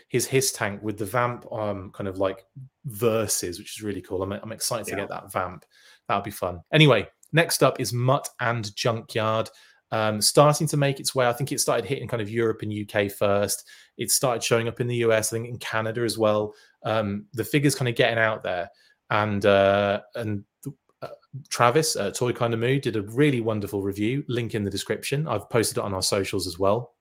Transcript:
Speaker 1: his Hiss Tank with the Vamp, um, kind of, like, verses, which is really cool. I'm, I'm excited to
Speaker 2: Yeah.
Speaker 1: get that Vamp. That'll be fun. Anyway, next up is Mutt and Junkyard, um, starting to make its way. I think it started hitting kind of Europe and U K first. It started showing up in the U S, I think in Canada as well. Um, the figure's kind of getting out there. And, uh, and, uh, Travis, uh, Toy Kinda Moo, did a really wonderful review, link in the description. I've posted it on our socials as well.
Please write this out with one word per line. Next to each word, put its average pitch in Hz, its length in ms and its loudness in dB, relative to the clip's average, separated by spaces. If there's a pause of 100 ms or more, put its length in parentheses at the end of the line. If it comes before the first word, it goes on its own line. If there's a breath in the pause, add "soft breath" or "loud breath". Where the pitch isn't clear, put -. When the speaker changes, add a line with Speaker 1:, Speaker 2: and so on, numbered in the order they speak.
Speaker 1:
his 120 180 0
Hiss 131 260 2
Tank 101 300 -4
with 107 140 -4
the 110 80 -6
Vamp, 120 480 -2
um, 104 400 -4
kind 101 160 -8
of, 95 100 -6
like, 190 260 -2 (420)
verses, 107 720 -2
which - 180 -14
is 107 60 -14
really 104 180 -6
cool. 95 220 -6
I'm, 98 100 -4
I'm 110 200 -10
excited 107 340 -6
to 110 60 -6
Speaker 2:
Yeah. 101 40 -6
Speaker 1:
get 98 140 -6
that 92 220 -12
Vamp. 90 320 -6 (440 soft breath)
That'll 101 140 0
be 104 80 -10
fun. 87 320 -6 (100)
Anyway, 139 360 6 (240)
next 165 300 2
up 131 160 4
is 113 140 -4
Mutt 127 360 0 (120)
and 117 340 -4
Junkyard, 110 760 -2 (400 soft breath)
um, 107 320 0
starting 147 460 6
to 156 80 -2
make 139 240 2
its - 140 -6
way. 127 120 4
I 120 60 4
think 139 200 -4
it 123 80 -2
started 120 240 0
hitting 127 240 -6
kind 117 140 -2
of 101 80 -8
Europe 113 320 0
and 107 100 -6
U 104 140 -6
K 104 220 0
first. 101 600 0 (300 loud breath)
It 104 120 -4
started 120 320 0
showing 117 260 2
up 110 120 -4
in 120 60 -2
the 120 100 -2
U 113 160 4
S, 110 200 2
I 113 40 -2
think 117 120 -6
in 117 100 -10
Canada 110 440 -4
as 107 140 0
well. 107 380 2 (280 soft breath)
Um, 104 520 -2
the 110 100 -2
figure's 147 300 2
kind 127 140 -2
of 117 60 -2
getting 117 240 2
out 110 240 2
there. 90 280 -4 (400 soft breath)
And, 104 340 2
uh, 101 560 6 (140)
and, 107 300 -4 (580)
uh, - 60 -10 (420)
Travis, 123 440 2
uh, 101 160 -2
Toy 123 220 0
Kinda 117 240 -2
Moo, 131 240 0
did 113 160 -2
a 101 60 0
really 120 380 2
wonderful 104 420 -2
review, 104 460 -2
link 117 280 -2
in 104 80 0
the 95 60 -2
description. 139 580 -4
I've 107 220 -2
posted 117 280 2
it 110 60 -2
on 101 100 -4
our 95 80 -2
socials 95 460 -2
as 85 100 -10
well. 104 420 0